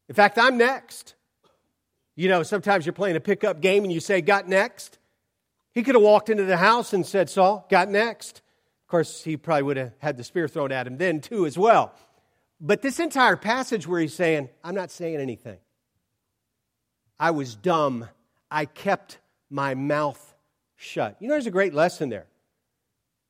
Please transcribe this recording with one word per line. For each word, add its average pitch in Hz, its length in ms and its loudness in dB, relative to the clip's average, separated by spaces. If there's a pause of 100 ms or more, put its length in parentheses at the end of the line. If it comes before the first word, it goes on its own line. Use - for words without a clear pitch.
In 139 60 -16
fact, 202 240 4
I'm 247 200 4
next. - 580 -2 (1000)
You 180 140 0
know, 180 140 4
sometimes 180 420 0
you're 170 80 -4
playing 185 220 -2
a 156 40 -2
pickup 196 400 -2
game 190 240 2
and 190 80 -4
you 165 80 -4
say, 190 220 0
"Got 196 260 2
next?" - 520 -2 (720)
He 240 100 -2
could 254 140 4
have 214 80 6
walked 208 260 6
into 208 140 0
the 185 140 2
house 214 360 2
and 185 100 2
said, 175 240 0
"Saul, 196 440 2
got 190 180 4
next?" 214 540 -4 (400)
Of - 40 -20
course, - 360 -2
he 160 120 -6
probably 147 280 -2
would 139 140 -2
have 127 200 -8
had 147 200 -6
the 120 60 -12
spear 165 240 -4
thrown 139 240 -6
at 131 140 -4
him 127 120 -12
then, 160 240 -2
too, 196 260 -2
as 147 100 -8
well. 185 340 4 (720)
But 208 220 0
this 269 160 -4
entire 262 360 2
passage 226 520 -4
where 175 120 -2
he's 156 140 -2
saying, 156 360 0 (140)
"I'm 175 120 -10
not 180 160 -8
saying 165 240 -8
anything. 123 420 -10 (1600)
I 160 120 2
was 135 240 -4
dumb. 135 520 -2 (440)
I 151 140 -4
kept - 520 -6 (320)
my 139 240 -4
mouth 143 640 -4 (400)
shut." 117 440 -8
You 220 100 -8
know, 294 40 -2
there's 285 140 -2
a 208 40 -6
great 185 220 0
lesson 156 360 0
there. 98 180 -10 (1040)